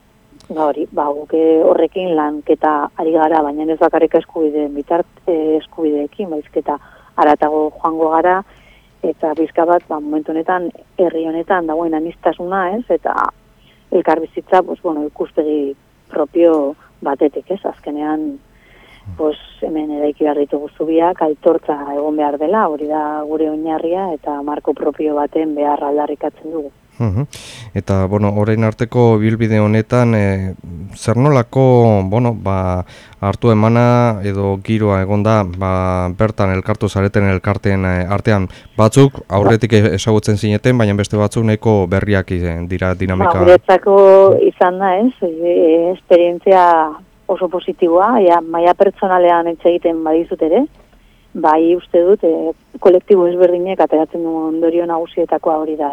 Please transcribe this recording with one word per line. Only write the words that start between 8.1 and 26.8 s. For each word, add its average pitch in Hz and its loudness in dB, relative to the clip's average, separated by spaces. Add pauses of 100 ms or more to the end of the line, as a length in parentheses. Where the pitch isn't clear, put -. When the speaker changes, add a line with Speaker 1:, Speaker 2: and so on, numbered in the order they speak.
Speaker 1:
gara, 180 0 (600)
eta 156 -4
pixka 160 -2
bat, 175 0
ba, 156 -8
momentu 151 -6
honetan, 170 -4 (260)
herri 165 -2
honetan 165 -4
dagoen 160 -4
aniztasuna, 175 -4
ez, 247 -8
eta - -2 (800)
elkarbizitza, 160 0
pues, - -8
bueno, 151 -6
ikuspegi 147 -4 (340)
propio 156 0 (260)
batetik, 143 -4
ez, 196 -8
azkenean, 151 -8 (760)
pues, 151 -4 (240)
hemen 156 -6
eraiki 147 -4
behar 147 -2
ditugu 143 -4 (100)
zubiak, 165 0
aitortza 160 -2 (180)
egon 151 -4
behar 147 -2
dela, 175 0
hori 147 -6
da 151 -4
gure 156 -4
oinarria, 165 -4
eta 143 -8
marko 147 -6
propio 151 -4
baten 151 -4
behar 147 -2
aldarrikatzen 147 -6
dugu. 151 -10 (280)